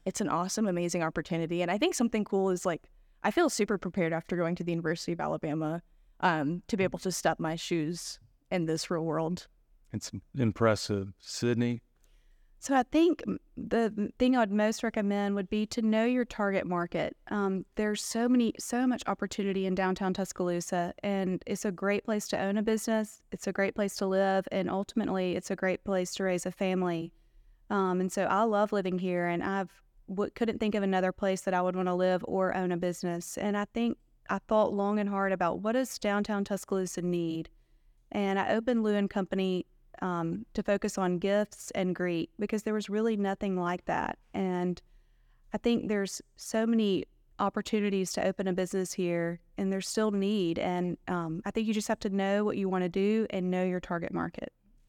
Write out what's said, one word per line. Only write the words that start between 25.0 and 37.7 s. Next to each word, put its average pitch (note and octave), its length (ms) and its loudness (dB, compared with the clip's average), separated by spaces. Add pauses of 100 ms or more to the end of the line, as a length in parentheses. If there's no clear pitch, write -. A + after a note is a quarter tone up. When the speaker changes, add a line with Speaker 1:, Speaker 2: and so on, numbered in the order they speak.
Speaker 3:
it's - 140 -4
a F#3+ 60 -2
great F#3 280 -2
place F#3 300 -2
to F#3+ 100 -2
raise F3+ 220 0
a F#3 60 -4
family. F3+ 600 -2 (580)
Um, F#3 300 2
and F#3 120 0
so F#3+ 120 2
I F#3+ 180 4
love G#3+ 300 4
living F#3 260 0
here, F3 280 0
and F3 160 0
I've G3 400 -4 (260)
w-, G3 260 -2
couldn't A3+ 240 0
think G#3+ 180 0
of G3 80 2
another F#3 260 2
place F#3+ 320 0
that F#3+ 120 0
I F3+ 80 2
would F3+ 120 0
wanna F3+ 220 0
live F#3 320 2
or F#3+ 280 2
own F#3 140 0
a F3 60 2
business. F3 640 -4
And G#3 180 0
I G#3 80 -2 (100)
think A#3 240 0 (320)
I G3 160 0
thought G#3+ 260 4
long G3+ 280 2
and G3+ 80 0
hard G3 240 0
about, F3+ 300 0
what A3 100 0
does B3+ 260 -2
downtown G#3 460 0
Tuscaloosa F#3+ 580 -2
need? E3+ 480 -2 (600)